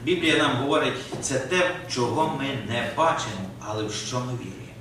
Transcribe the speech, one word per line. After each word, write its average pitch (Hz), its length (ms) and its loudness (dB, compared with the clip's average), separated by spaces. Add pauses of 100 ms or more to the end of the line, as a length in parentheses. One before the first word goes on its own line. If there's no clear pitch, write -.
Біблія 160 340 4
нам 147 140 4 (100)
говорить, 139 320 2 (280)
це 131 180 0
те, 180 320 2 (180)
чого 139 500 0
ми 120 340 -4
не 120 240 -2
бачимо, 120 440 2 (260)
але 107 160 -2
в 92 100 -4
що - 220 -4
ми 123 180 -2
віруємо. - 480 -10